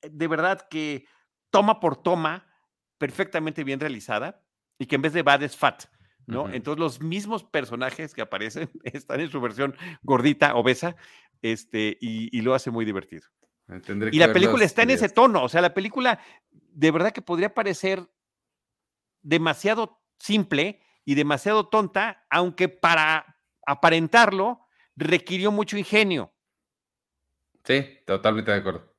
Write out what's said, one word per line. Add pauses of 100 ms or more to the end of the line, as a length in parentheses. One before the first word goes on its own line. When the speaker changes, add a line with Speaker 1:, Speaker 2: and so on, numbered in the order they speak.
Speaker 1:
de
verdad
que (440)
toma
por
toma (520)
perfectamente
bien
realizada (360)
y
que
en
vez
de
Bad
es
Fat, (420)
¿no?
Speaker 2:
Ujú.
Speaker 1:
Entonces
los
mismos
personajes
que
aparecen
<laughs>
están
en
su
versión (260)
gordita,
obesa, (460)
este,
y,
y
lo
hace
muy
divertido. (440)
Speaker 2:
Eh,
tendré
Speaker 1:
Y
Speaker 2:
que
Speaker 1:
la
Speaker 2:
ver
Speaker 1:
película
Speaker 2:
los
Speaker 1:
está
en
ese
Speaker 2:
videos.
Speaker 1:
tono,
o
sea,
la
película (300)
de
verdad
que
podría
parecer (1120)
demasiado (160)
simple (240)
y
demasiado
tonta,
aunque
para (280)
aparentarlo (360)
requirió
mucho
ingenio. (1300)
Speaker 2:
Sí, (220)
totalmente
de
acuerdo.